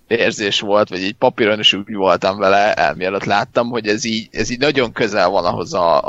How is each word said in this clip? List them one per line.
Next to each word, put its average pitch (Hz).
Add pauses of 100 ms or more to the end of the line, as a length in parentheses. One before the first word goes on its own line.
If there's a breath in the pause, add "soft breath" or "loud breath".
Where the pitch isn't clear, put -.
érzés 104
volt, 104
vagy 92
így 98
papíron 110
is 123
úgy 101
voltam 95
vele, 101
el-, 73
mielőtt 92
láttam, 110
hogy 117
ez 107
így, 113
ez 107
így 120
nagyon 135
közel 101
van 92
ahhoz 87
a, 85